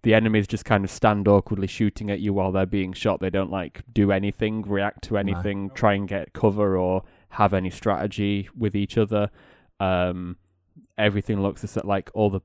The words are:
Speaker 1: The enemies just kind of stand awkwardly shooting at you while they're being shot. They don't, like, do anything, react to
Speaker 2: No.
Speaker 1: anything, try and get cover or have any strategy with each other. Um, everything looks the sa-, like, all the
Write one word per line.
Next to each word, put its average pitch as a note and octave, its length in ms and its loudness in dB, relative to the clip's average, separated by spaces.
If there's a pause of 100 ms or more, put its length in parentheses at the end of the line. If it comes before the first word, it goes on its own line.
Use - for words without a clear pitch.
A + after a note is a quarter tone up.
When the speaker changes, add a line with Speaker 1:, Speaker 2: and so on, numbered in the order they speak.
Speaker 1:
The A2 100 6
enemies A2 340 4
just - 180 -6
kind G2+ 180 2
of F#2+ 80 -6
stand G#2 360 2
awkwardly G2 400 4
shooting G#2 440 -2
at G2 80 -2
you G#2 140 -2
while F#2+ 180 0
they're F#2+ 160 2
being F#2 260 -2
shot. G2 280 -2
They F#2 100 -2
don't, F#2+ 180 0
like, F#2 320 -8 (100)
do G2+ 200 4
anything, G#2 500 0
react G2 440 -4
to A2 100 -4
Speaker 2:
No. G2+ 40 2
Speaker 1:
anything, G2 540 -4
try G#2 200 2
and G2 140 -2
get F#2 260 -8
cover G2+ 440 2
or F#2 260 0 (260)
have G2+ 260 2
any F#2 160 0
strategy G2+ 840 -2
with G#2+ 200 -2
each G2+ 240 0
other. G#2 320 2 (480)
Um, F2+ 580 -2 (600)
everything G#2 440 0
looks G2 200 -2
the G2+ 60 -10
sa-, - 160 -6
like, G2 300 -2
all G#2+ 160 2
the F#2+ 160 -4